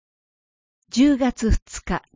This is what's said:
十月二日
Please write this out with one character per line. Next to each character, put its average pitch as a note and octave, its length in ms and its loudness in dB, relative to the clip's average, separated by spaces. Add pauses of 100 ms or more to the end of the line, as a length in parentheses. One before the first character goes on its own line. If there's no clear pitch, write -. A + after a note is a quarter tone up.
(880)
十 C#4 300 2
月 A#3+ 320 -2
二 - 340 -4
日 - 180 -6 (140)